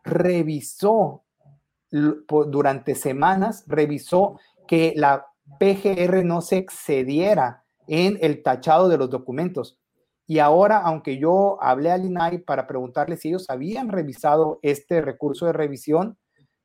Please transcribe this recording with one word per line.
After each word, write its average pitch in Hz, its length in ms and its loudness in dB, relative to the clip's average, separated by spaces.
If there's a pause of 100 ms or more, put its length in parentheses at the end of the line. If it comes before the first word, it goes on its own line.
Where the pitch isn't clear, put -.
revisó 175 1200 0 (680)
l-, 151 360 0
po-, 151 180 2
durante 139 500 0
semanas, 185 720 -2
revisó 151 680 0 (300)
que 165 300 2
la 139 300 2 (320)
P 196 180 4
G 196 200 -2
R 180 280 2
no 170 160 -2
se 185 160 -2
excediera 147 1080 -2 (240)
en 180 340 0
el 151 220 0
tachado 156 460 4
de 165 80 4
los 131 120 -2
documentos. 131 680 -8 (480)
Y 160 120 0
ahora, 185 400 6
aunque 160 380 -2
yo 185 440 2
hablé 135 300 0
al 185 140 -2
inai 175 340 -2
para 135 280 -6
preguntarles 139 540 -6
si 156 80 -8
ellos 185 200 -6
habían 208 400 -8
revisado 156 720 -2
este 147 400 -2
recurso 139 440 -6
de 165 80 0
revisión, 156 640 -2 (480)